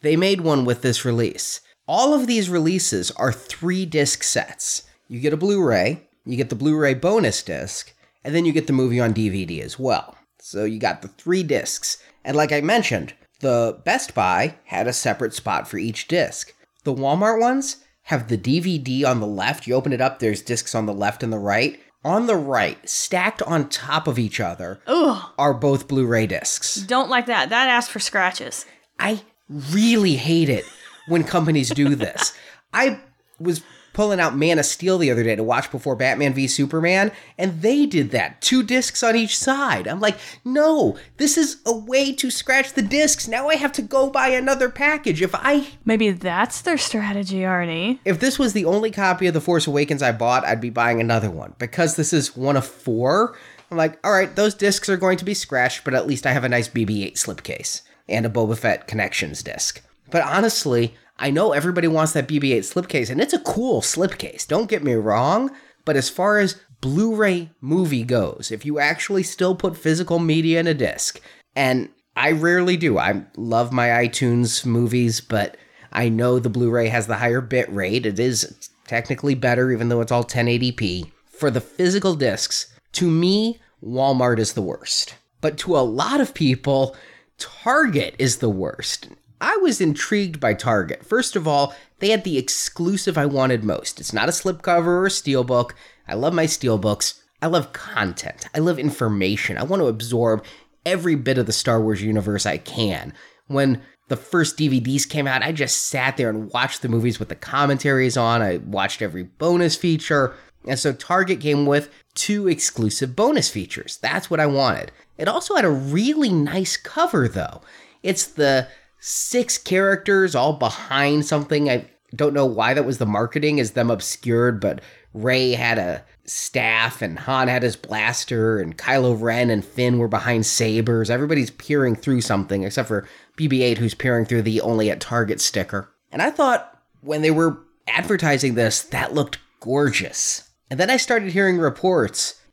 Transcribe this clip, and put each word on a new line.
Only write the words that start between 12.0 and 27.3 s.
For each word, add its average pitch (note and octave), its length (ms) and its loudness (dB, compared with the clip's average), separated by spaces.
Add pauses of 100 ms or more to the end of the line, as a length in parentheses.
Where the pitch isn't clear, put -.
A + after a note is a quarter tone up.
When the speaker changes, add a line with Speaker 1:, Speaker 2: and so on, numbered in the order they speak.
Speaker 1:
And C#3 120 -2
like D3+ 140 2
I D3 100 0
mentioned, D3 540 0 (240)
the A#2+ 460 0
Best A3+ 320 -2
Buy G2+ 480 2
had G2+ 240 -4
a B2 40 -2
separate A#2 400 -2
spot F2 360 -4
for G#2+ 100 -8
each A2 300 -6
disc. - 440 -2 (300)
The C#3+ 100 -4
Walmart F3 480 2
ones C4 440 0 (180)
have B2 240 -4
the A#2 100 -2
D B2+ 220 0
V F3 200 0
D C3 260 -2
on B2+ 160 2
the G#2 80 -2
left. G#2 400 -4
You A#2+ 60 0
open C3 180 0
it B2 80 -2
up, B2+ 180 0
there's G#2+ 240 -2
discs - 320 -6
on A2 120 -2
the G#2 60 -4
left G2+ 300 -4
and A2+ 100 -4
the G#2+ 60 -4
right. G#2 420 0 (240)
On G3+ 220 0
the A3+ 80 2
right, C3+ 420 0 (120)
stacked F#3 540 -2
on D#3 260 0
top D3+ 400 -2
of B2 100 -2
each A2 220 -2
other, F2+ 480 -6
Speaker 2:
Ugh. C#4 500 2
Speaker 1:
are C#3 160 4
both C3+ 320 2
Blu-ray A#2+ 400 2
discs. - 520 -4
Speaker 2:
Don't B3 300 0
like B3 180 0
that. G3+ 240 0